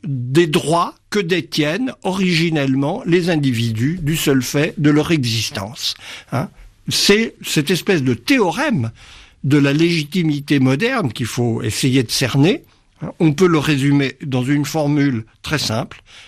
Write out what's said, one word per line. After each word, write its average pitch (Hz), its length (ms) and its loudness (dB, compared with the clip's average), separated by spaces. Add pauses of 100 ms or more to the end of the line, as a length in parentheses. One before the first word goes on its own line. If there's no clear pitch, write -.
des 139 420 0
droits 165 480 0 (160)
que 208 80 -2
détiennent 170 720 -2 (100)
originellement 160 1040 0
les 175 240 2
individus 127 720 0
du 156 140 -2
seul 135 260 2
fait 147 360 -2
de 151 120 4
leur 147 220 2
existence. 113 800 -4 (380)
Hein ? 143 160 -4 (400)
C'est - 460 2 (100)
cette - 260 -2
espèce 180 320 0
de 127 120 2
théorème 196 760 0 (540)
de 143 140 4
la 139 140 4
légitimité 151 880 0
moderne 143 520 0
qu'il 117 140 -6
faut 117 360 -2
essayer 127 400 0
de 107 80 -8
cerner. 143 520 2 (400)
Hein ? 156 180 -10
On 160 120 4
peut 185 160 4
le 160 100 2
résumer 139 680 2
dans 131 200 -2
une 143 200 0
formule 143 600 0 (180)
très 151 160 -4
simple. - 440 -6 (260)